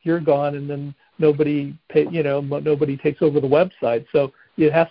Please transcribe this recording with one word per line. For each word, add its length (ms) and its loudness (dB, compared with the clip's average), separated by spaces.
you're 180 -2
gone 340 0
and 140 -8
then 260 -8
nobody 560 0
pay, 220 2
you 120 -2
know, 200 -2
mo-, 160 -6
nobody 360 -2
takes 280 -2
over 180 2
the 80 -2
website. 640 0
So 200 0
it 120 4
has 200 2